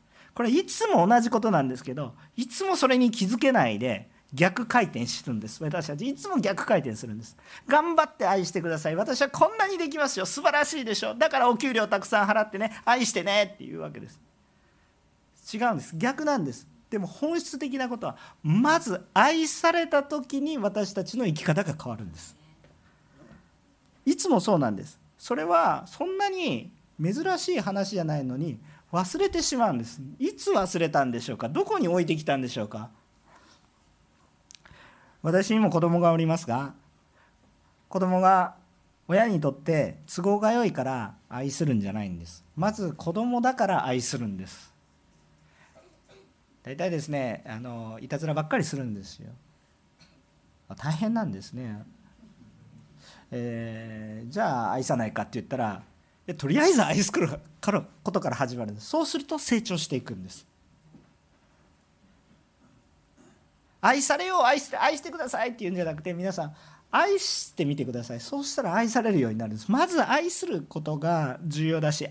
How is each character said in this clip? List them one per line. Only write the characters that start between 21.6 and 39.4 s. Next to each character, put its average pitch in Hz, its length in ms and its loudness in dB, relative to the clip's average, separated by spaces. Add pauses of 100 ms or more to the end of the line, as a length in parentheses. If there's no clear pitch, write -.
が - 100 -4
変 123 160 -10
わ 113 60 -6
る 110 80 -10
ん 85 80 -12
で 82 60 -18
す。 - 180 -18 (1700)
い 277 100 4
つ - 120 0
も 254 100 6
そ 196 160 4
う 170 60 4
な 120 100 4
ん 101 60 -2
で 92 100 -10
す。 - 140 -20 (180)
そ - 160 -4
れ 302 80 -2
は 320 460 4
そ - 160 -8
ん 381 120 -4
な 403 140 0
に 262 400 -4 (320)
珍 311 360 0
し - 100 -6
い 339 120 0
話 196 300 -2
じ 202 100 -2
ゃ 165 40 -2
な 151 140 -2
い 139 60 -4
の 127 120 -4
に 139 220 -4 (320)
忘 185 280 -2
れ 392 100 2
て 349 140 -2
し - 120 -2
ま 233 140 2
う 160 60 0
ん 120 40 -2
で 113 60 -4
す。 117 160 -14 (180)
い 349 160 -2
つ - 160 -4
忘 190 280 2
れ 165 100 2
た 147 160 4
ん 123 60 0
で 117 100 -2
し - 100 -8
ょ 117 40 -4
う - 20 -8
か？ 117 140 -4
ど 311 120 0
こ 392 160 0
に 214 100 2
置 180 120 4
い 170 60 2
て 160 100 0
き 156 80 -8
た 143 120 2
ん 131 40 -2
で 127 80 -4
し 117 100 -6
ょ 110 60 -2
う 107 40 -8
か？ 113 200 -12 (2250)
私 185 320 2
に 220 80 4
も 208 80 6
子 165 140 2
供 175 180 4
が 175 120 6
お 165 40 4
り 165 80 4
ま 160 140 2
す 160 80 -8
が、 131 260 -2 (1160)
子 185 100 -2
供 185 200 4
が 185 340 6 (520)
親 220 220 4
に 170 140 2